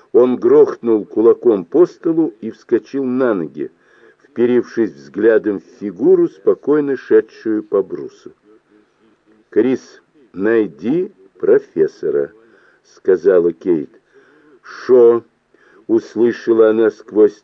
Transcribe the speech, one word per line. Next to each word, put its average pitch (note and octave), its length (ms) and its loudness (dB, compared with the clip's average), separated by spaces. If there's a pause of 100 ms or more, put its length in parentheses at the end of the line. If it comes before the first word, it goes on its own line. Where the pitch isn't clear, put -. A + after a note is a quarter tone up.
(140)
Он B2 240 2
грохнул A#2 680 2
кулаком G#2+ 580 0
по E3+ 220 0
столу E3 560 -4
и A2 80 -12
вскочил - 540 -6
на B2+ 300 -2
ноги, D2 380 -8 (680)
вперившись A#2 540 -2
взглядом G2 680 -2
в - 40 -20 (160)
фигуру, D3 500 0
спокойно C#3 680 -4
шедшую A2 680 -4
по G2 180 -4
брусу. D#2+ 520 -12 (1160)
"Крис, B2 540 -4 (280)
найди A2 800 -4 (280)
профессора", — D#2 920 -2 (500)
сказала F2 680 0
Кейт. D#2+ 380 -4 (720)
"Шо?" — A#2 640 2 (640)
услышала A2+ 840 0
она A2 220 0
сквозь G#2 520 0